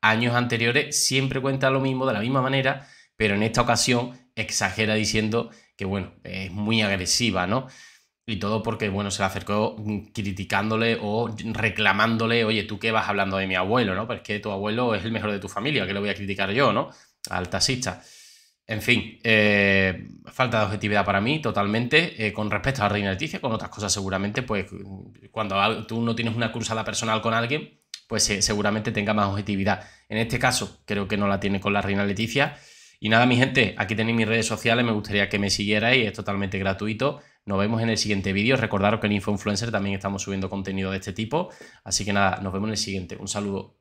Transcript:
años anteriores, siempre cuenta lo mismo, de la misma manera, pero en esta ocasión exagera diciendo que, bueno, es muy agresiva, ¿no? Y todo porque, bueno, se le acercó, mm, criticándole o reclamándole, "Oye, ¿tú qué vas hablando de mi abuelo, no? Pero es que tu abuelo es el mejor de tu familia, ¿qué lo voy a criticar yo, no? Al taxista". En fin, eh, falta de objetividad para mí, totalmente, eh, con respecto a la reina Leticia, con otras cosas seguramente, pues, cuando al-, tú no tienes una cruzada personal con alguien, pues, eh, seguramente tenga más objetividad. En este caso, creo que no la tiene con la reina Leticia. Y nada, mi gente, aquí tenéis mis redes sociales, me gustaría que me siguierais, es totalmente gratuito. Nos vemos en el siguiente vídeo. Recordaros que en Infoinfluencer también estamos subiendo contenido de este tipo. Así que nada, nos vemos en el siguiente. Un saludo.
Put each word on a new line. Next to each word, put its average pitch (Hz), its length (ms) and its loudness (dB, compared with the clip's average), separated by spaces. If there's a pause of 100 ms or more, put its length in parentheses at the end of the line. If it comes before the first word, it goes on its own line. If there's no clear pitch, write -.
años 117 360 4
anteriores, 120 680 2
siempre 135 360 0
cuenta 135 280 0
lo 135 120 2
mismo, 131 260 0
de 131 60 2
la 104 80 -2
misma 131 200 0
manera, 135 460 0 (300)
pero 104 180 2
en 101 80 2
esta 113 200 2
ocasión 120 500 2 (240)
exagera 107 580 0
diciendo 110 560 0 (260)
que, - 80 -8
bueno, 95 280 -4 (100)
es 95 300 -10
muy 107 280 2
agresiva, 95 680 0
¿no? 131 180 0 (580)
Y 110 120 -6
todo 101 260 -2
porque, 110 260 -2
bueno, 98 220 -2
se 95 120 -2
le 95 40 2
acercó, 104 520 0
mm, 104 360 -6
criticándole 104 880 0
o 107 260 -2 (160)
reclamándole, 110 1000 2
"Oye, 110 180 0
¿tú 95 160 -8
qué 113 140 0
vas 107 160 0
hablando 98 280 0
de 95 120 0
mi 92 80 0
abuelo, 95 400 2
no? 110 100 -4
Pero 120 120 -6
es - 60 -16
que 104 140 -4
tu 104 140 -6
abuelo 107 420 0
es 95 100 -2
el 113 60 -2
mejor 107 220 -2
de 101 80 -4
tu 98 80 -10
familia, 107 400 -2
¿qué 98 40 -2
lo 101 80 -2
voy 101 100 -2
a 95 40 0
criticar 98 380 -4
yo, 123 200 4
no? 123 180 -2 (400)
Al 90 180 -4
taxista". 110 520 -2 (680)
En 107 140 -4
fin, 107 400 2
eh, 101 840 4 (160)
falta 117 340 0
de 107 60 4
objetividad 101 400 0
para 98 160 2
mí, 143 200 0
totalmente, 117 840 0
eh, 101 60 -2
con 104 180 -4
respecto 107 320 -2
a 104 40 4
la - 20 4
reina 101 240 0
Leticia, 151 280 -6
con 127 120 -2
otras 104 180 -4
cosas 101 220 -4
seguramente, 98 500 -2
pues, 107 240 -2 (640)
cuando 104 300 -4
al-, 110 260 2
tú 113 160 -4
no 117 140 0
tienes 113 180 -4
una 117 160 0
cruzada 110 320 -4
personal 110 400 -2
con 117 100 0
alguien, 120 460 -2 (300)
pues, 110 220 0
eh, 98 120 2
seguramente 107 480 0
tenga 107 240 0
más 104 140 2
objetividad. 98 560 -2 (240)
En 107 100 -4
este 117 220 -2
caso, 120 440 -2
creo 101 220 -4
que 104 100 -2
no 101 120 0
la 98 100 0
tiene 98 220 0
con 101 140 0
la 101 60 2
reina 98 240 0
Leticia. 113 520 -2 (420)
Y 107 100 -4
nada, 113 160 8
mi 123 120 6
gente, 127 420 4
aquí 107 160 0
tenéis 110 220 0
mis 113 100 2
redes 110 200 2
sociales, 117 380 2
me 117 60 0
gustaría 101 380 0
que 104 100 0
me 101 120 2
siguierais, 107 540 2
es 101 80 -2
totalmente 98 460 -4
gratuito. 104 640 -2 (240)
Nos 101 160 -2
vemos 113 220 2
en 113 80 0
el 107 80 0
siguiente 98 340 -2
vídeo. 110 240 4
Recordaros 104 420 2
que 107 80 -2
en 104 60 2
Infoinfluencer 104 580 -2
también 98 240 -2
estamos 98 280 -4
subiendo 98 280 -4
contenido 98 400 -4
de 95 60 -4
este 95 160 -8
tipo. 110 380 -4 (340)
Así - 200 -2
que 104 80 -2
nada, 98 300 4
nos 95 100 -4
vemos 98 140 -4
en 110 60 -4
el 101 60 -4
siguiente. 95 380 -6
Un 101 120 -12
saludo. 98 520 -6